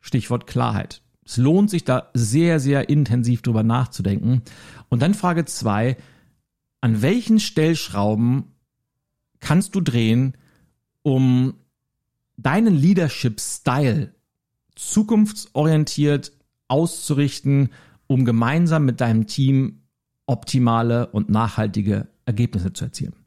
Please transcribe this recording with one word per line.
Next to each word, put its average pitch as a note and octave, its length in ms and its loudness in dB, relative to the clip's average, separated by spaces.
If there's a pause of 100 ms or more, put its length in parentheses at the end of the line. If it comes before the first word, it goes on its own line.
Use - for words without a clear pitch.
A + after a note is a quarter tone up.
Stichwort - 460 -4
Klarheit. A#2 560 -4 (240)
Es - 100 -10
lohnt E3 320 4
sich F3+ 160 -4
da - 300 -2
sehr, D3+ 460 2
sehr C#3 280 0
intensiv B2 540 0
drüber A2 200 0
nachzudenken. A2+ 800 0 (460)
Und A#2+ 140 0
dann F3 120 2
Frage E3+ 300 -2
zwei: A#2 520 -2 (840)
an A2+ 220 0
welchen A3 360 2
Stellschrauben B2 1120 0 (880)
kannst - 340 0
du F#3+ 60 0
drehen, A#2+ 560 0 (680)
um C3 520 2 (800)
deinen F3+ 380 2
Leadership-Style C#3 1400 0 (600)
zukunftsorientiert D#3 1600 0 (360)
auszurichten, C#3 1000 0 (380)
um C3 180 2
gemeinsam D3 600 2
mit B2 160 0
deinem A2+ 260 2
Team C3+ 560 0 (440)
optimale A#2 840 0
und G#2 220 -4
nachhaltige G#2+ 800 -2 (180)
Ergebnisse G2+ 460 -2
zu - 120 -10
erzielen? - 300 -10 (120)